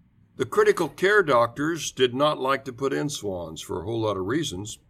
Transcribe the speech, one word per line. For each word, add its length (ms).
The 80
critical 420
care 340
doctors 720
did 220
not 260
like 240
to 80
put 220
in 160
swans 500
for 200
a 40
whole 160
lot 160
of 80
reasons. 540